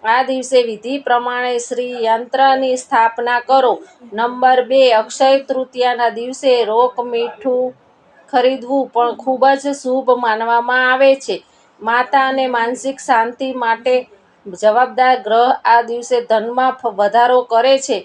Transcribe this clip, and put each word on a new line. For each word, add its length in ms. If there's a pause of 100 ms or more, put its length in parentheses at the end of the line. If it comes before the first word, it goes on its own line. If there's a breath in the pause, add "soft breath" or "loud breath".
આ 200
દિવસે 400
વિધિ 360
પ્રમાણે 600
શ્રીયંત્રની 1160
સ્થાપના 640
કરો. 320 (360)
નંબર 540
બે, 280
અક્ષય 480
તૃતીયાના 720
દિવસે 400 (120)
રોક 380
મીઠું 640 (640)
ખરીદવું 600
પણ 240
ખૂબ 380
જ 220
શુભ 400
માનવામાં 720
આવે 300
છે. 220 (440 soft breath)
માતા 460
અને 200
માનસિક 520
શાંતિ 540
માટે 420 (520)
જવાબદાર 720
ગ્રહ 200 (260)
આ 200
દિવસે 380
ધનમાં 520
ફ-, 220
વધારો 480
કરે 340
છે 280